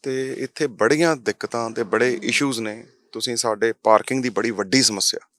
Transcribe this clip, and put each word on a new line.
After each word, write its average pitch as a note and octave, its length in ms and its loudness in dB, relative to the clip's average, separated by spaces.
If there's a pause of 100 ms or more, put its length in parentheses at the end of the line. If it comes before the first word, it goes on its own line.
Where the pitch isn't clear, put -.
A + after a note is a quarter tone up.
ਤੇ C3 360 -6
ਇੱਥੇ C#3+ 280 -4
ਬੜੀਆਂ D3 500 4
ਦਿੱਕਤਾਂ A2+ 540 -4
ਤੇ A#2 120 -4
ਬੜੇ A2 400 2
ਇਸ਼ੂਜ਼ A#2+ 380 -2
ਨੇ। A2 240 -10 (280)
ਤੁਸੀਂ A#2 240 -6
ਸਾਡੇ A2 360 0 (100)
ਪਾਰਕਿੰਗ A2 400 4
ਦੀ B2 60 -4
ਬੜੀ A2 220 -2
ਵੱਡੀ G#2 320 0
ਸਮੱਸਿਆ G#2 380 -2 (180)